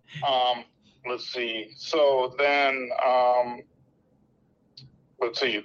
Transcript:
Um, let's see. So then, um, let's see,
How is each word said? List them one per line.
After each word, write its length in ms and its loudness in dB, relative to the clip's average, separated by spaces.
Um, 380 0
let's 240 -8
see. 440 -6
So 640 2
then, 520 0
um, 560 2
let's 200 -4
see, 240 0